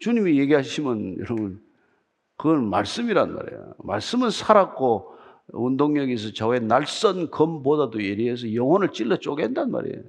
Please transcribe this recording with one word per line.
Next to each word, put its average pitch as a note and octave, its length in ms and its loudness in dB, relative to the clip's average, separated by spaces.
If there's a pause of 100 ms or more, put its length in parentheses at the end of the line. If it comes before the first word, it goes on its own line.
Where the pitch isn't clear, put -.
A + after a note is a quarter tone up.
주님이 G#3 400 2
얘기하시면 B2+ 800 0
여러분 G#2 420 -6 (720)
그건 D3 340 2
말씀이란 G#2+ 640 0
말이에요. - 420 -12 (100)
말씀은 A3+ 460 -2
살았고 C3+ 840 2 (340)
운동력이 C3+ 680 0
있어 A2 180 -6
저의 A#2 280 0
날선 A#2+ 680 0
검보다도 C#3+ 720 0
예리해서 A2+ 520 -4
영혼을 D3+ 380 2
찔러 G#3+ 260 0
쪼갠단 A3+ 520 -4
말이에요. - 380 -6